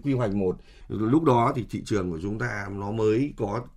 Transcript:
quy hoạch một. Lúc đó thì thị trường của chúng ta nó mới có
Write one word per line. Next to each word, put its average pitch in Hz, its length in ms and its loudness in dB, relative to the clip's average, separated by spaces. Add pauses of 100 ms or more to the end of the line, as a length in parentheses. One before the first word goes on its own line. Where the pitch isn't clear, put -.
quy 139 100 0
hoạch 120 200 0
một. 95 240 0 (300)
Lúc 113 360 2
đó 120 320 4
thì 113 140 -4
thị - 160 -6
trường 92 260 -2
của 80 100 -6
chúng 101 180 -4
ta 107 320 -6
nó 101 200 -6
mới 110 460 2
có 107 240 -4 (160)